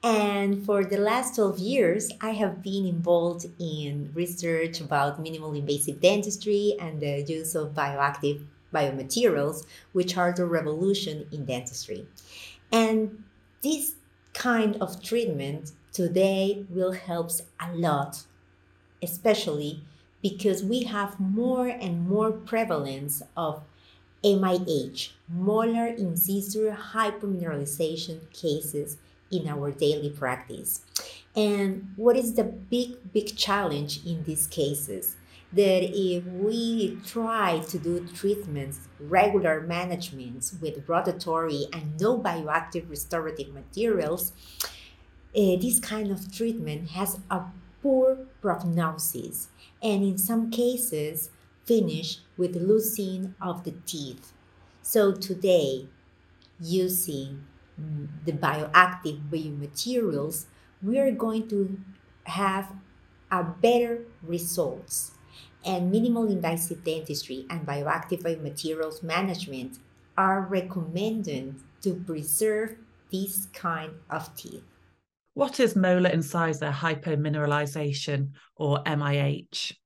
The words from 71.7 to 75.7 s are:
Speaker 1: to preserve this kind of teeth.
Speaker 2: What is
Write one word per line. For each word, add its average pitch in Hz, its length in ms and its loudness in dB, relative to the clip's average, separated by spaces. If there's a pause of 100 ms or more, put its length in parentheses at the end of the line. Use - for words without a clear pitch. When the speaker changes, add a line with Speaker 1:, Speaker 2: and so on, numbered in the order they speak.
Speaker 1:
to 185 120 2
preserve 214 800 -2 (380)
this 190 400 -4
kind 160 400 -4 (160)
of 156 260 -8
teeth. - 300 -14 (680)
Speaker 2:
What 277 260 0
is 233 160 6